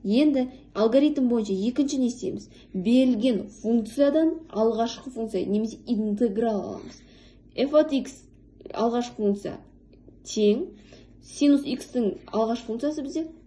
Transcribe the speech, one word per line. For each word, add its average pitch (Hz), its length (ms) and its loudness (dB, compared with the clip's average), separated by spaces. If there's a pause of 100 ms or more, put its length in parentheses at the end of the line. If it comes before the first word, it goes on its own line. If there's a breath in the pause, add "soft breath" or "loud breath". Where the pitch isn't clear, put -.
Енді 254 460 2 (260 loud breath)
алгоритм 262 560 4
бойынша 208 240 0
екінші 254 420 -2
не 254 140 0
істейміз? - 380 -8 (240 loud breath)
Берілген 233 720 2 (160)
функциядан 285 720 2 (180)
алғашқы 226 600 -2
функция 220 340 -4
немесе 214 320 -2 (100)
интеграл 214 720 0
аламыз. - 380 -12 (580 soft breath)
F 285 180 -2
от 302 200 4
x - 240 -4 (560)
алғашқы 240 420 -2
функция 202 380 -2 (760)
тең, 214 380 2 (580 loud breath)
синус 285 400 2
x-тің 254 540 -4 (100)
алғашқы 226 400 -2
функциясы 285 360 -4
бізде 302 200 -6 (240)